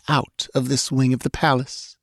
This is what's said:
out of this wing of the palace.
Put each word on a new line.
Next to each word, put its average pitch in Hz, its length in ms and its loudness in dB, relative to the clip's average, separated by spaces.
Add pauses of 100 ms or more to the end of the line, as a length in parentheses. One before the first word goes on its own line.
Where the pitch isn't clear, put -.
out - 480 -2
of 131 140 0
this 131 220 -2
wing 131 220 4
of 127 60 0
the 147 100 -2
palace. - 720 -2